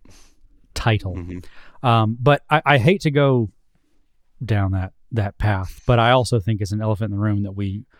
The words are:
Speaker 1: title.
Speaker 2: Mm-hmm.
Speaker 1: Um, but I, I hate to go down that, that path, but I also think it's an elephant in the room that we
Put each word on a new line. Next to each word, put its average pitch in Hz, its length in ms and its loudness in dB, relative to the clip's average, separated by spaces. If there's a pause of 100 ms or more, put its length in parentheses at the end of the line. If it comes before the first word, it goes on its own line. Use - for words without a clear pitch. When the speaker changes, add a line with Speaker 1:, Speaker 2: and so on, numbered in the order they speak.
(720)
Speaker 1:
title. 101 400 -2
Speaker 2:
Mm-hmm. 90 720 -10
Speaker 1:
Um, 113 340 2
but 143 300 2
I, 156 160 2
I 139 120 6
hate 170 240 2
to 160 80 0
go 135 400 2 (920)
down 101 280 0
that, 95 200 -4 (200)
that 101 260 -4
path, 95 480 -2
but 120 120 4
I 117 120 4
also 123 300 2
think 107 200 -4
it's 95 120 -6
an 107 100 -4
elephant 107 280 -2
in 101 60 -6
the 101 60 -2
room 104 220 0
that 98 80 -8
we 101 340 -8 (140)